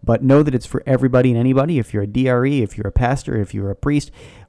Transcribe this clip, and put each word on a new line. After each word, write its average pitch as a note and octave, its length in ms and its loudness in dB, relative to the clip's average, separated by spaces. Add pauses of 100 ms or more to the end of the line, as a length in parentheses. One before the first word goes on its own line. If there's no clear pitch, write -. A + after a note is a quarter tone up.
But A3+ 180 0
know C#3 220 6
that C#3+ 100 -2
it's A#2+ 120 -2
for - 200 -6
everybody B2+ 440 2
and A#2 80 0
anybody. C3 400 2
If A2+ 140 -4
you're G2+ 120 -2
a - 20 -6
D A#2+ 220 -2
R B2 180 2
E, C#3 160 0
if G2+ 140 -6
you're G#2+ 100 -6
a G2 60 -6
pastor, A#2+ 480 0
if G2 140 -6
you're G2 160 -4
a G2 60 -6
priest, D3 360 -2 (360)